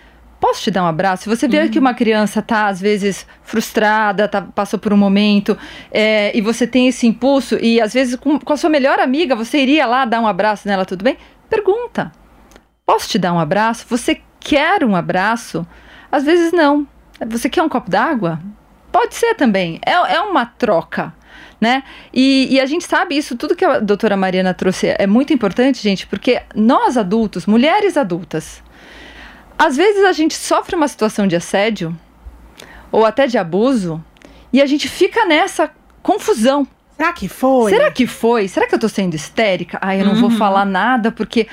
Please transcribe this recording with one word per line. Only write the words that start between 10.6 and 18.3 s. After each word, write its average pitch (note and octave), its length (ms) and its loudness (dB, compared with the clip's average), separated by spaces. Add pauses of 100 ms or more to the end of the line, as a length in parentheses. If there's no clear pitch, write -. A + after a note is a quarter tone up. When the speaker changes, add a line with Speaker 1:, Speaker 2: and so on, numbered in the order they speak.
Speaker 1:
nela, F#3+ 180 0
tudo F#3 180 -8
bem? C#4 140 0 (320)
Pergunta, G#4+ 640 -2 (720)
"Posso - 240 0
te - 100 -2
dar F3+ 140 0
um E3+ 60 2
abraço? G#3 500 -2
Você B3+ 300 -2 (220)
quer D#4+ 420 2
um G#3+ 120 2
abraço?" F#3 720 -2 (460)
Às C#4 140 0
vezes E4 280 2
não. D4 320 2 (420)
"Você A#3 220 -4
quer F4+ 140 0
um D#4+ 60 0
copo A3+ 200 -6
d'água?" G3 500 0 (520)